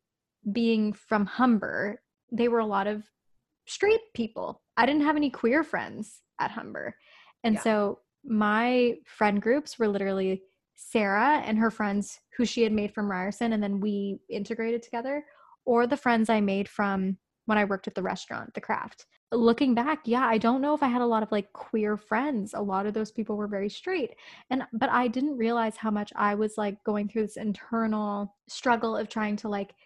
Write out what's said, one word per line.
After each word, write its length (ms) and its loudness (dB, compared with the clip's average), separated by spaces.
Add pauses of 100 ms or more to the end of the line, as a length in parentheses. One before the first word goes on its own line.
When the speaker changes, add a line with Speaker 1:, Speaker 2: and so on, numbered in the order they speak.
(520)
Speaker 1:
being 420 2
from 340 0
Humber. 760 0 (300)
They 160 0
were 120 2
a 60 0
lot 220 0
of 160 -4 (640)
straight 340 2 (120)
people. 480 -6 (160)
I 80 6
didn't 180 4
have 120 2
any 160 2
queer 320 2
friends 580 -8 (180)
at 120 -2
Humber. 440 -10 (480)
And 120 2
Speaker 2:
Yeah. 60 -2
Speaker 1:
so 380 0 (240)
my 720 2 (100)
friend 340 2
groups 380 0
were 80 2
literally 560 0 (340)
Sarah 680 2
and 120 0
her 140 4
friends 480 -4 (160)
who 80 0
she 200 0
had 100 4
made 200 0
from 160 -2
Ryerson, 440 -2
and 100 2
then 160 0
we 400 -2 (100)
integrated 540 -4
together, 400 -6 (400)
or 240 4
the 80 0
friends 340 2
I 120 4
made 260 0
from 500 -2 (280)
when 120 2
I 60 4
worked 240 -2
at 80 -8
the 80 -2
restaurant, 500 -6
The 60 -12
Craft. 460 -6 (260)
Looking 420 4
back, 300 0
yeah, 240 2
I 100 4
don't 240 2
know 120 2
if 100 0
I 40 4
had 140 0
a 40 2
lot 180 2
of, 80 -4
like, 220 -2
queer 420 -2
friends. 580 -2
A 80 -6
lot 240 -2
of 80 -4
those 180 -4
people 260 -6
were 100 -4
very 220 -4
straight. 460 -6 (340)
And, 240 -2
but 160 -2
I 180 2
didn't 300 -2
realize 400 0
how 140 -4
much 260 -4
I 180 0
was, 220 -2
like, 260 -4
going 240 -2
through 160 -2
this 140 -8
internal 960 -4 (140)
struggle 480 0
of 100 -4
trying 300 -2
to, 120 -10
like, 260 -6 (100)